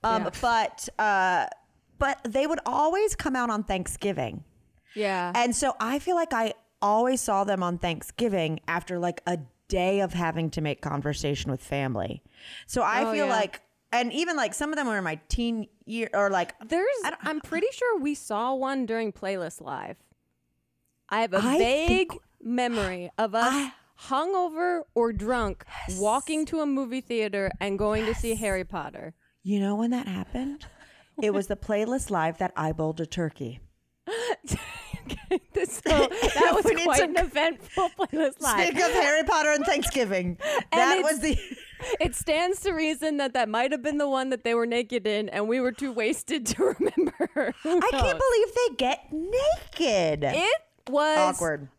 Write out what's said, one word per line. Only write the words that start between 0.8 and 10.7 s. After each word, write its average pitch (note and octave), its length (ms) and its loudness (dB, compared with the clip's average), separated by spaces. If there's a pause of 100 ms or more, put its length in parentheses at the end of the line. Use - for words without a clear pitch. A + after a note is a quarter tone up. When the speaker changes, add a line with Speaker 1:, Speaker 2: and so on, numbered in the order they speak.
Speaker 1:
uh, F#3+ 480 4 (520)
but C#4 260 0
they C4 220 0
would D#4+ 200 0
always D#4+ 480 2
come C4 220 -4
out A#3+ 140 0
on G#3+ 140 0
Thanksgiving. F3+ 800 -4 (500)
Speaker 2:
Yeah. F#3+ 400 -2
Speaker 1:
And A#3+ 200 2
so C4+ 260 0
I B3 180 0
feel F4 180 0
like E4 160 0
I A3+ 220 0 (280)
always A3+ 380 4
saw G3+ 240 2
them G3 180 0
on F3 160 0
Thanksgiving E3+ 920 -2
after, F3 300 -4
like, F3 280 -2
a F3 120 -2 (300)
day F#3+ 320 2
of F3+ 140 0
having E3 360 0
to D#3+ 100 -4
make D3+ 200 -2